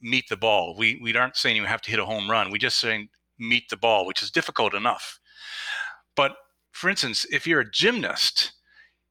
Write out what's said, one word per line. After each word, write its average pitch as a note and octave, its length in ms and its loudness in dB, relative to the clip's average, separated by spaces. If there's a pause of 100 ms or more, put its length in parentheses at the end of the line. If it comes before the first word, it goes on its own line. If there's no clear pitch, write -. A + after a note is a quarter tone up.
meet A#2+ 280 -2
the A2 80 -4
ball. F#2+ 400 2
We, A2+ 240 2
we A2+ 160 -2
aren't B2+ 200 2
saying A#2+ 200 2
you G#2+ 80 -2
have A2 180 -4
to - 80 -8
hit A2 100 2
a F#2 60 -2
home G#2 240 -4
run. G#2+ 200 2
We're G#2+ 80 -2
just B2 220 0
saying A2 280 -2 (300)
meet A#2 300 -2
the A2 80 -6
ball, G#2 300 4
which F#2 160 -4
is G2+ 80 -8
difficult A2 420 0
enough. G2+ 480 -2 (920)
But C#3 220 2 (360)
for - 160 -4
instance, C3+ 420 0
if C#3 160 -2
you're D#3+ 140 4
a A2 100 -2
gymnast, - 800 0 (580)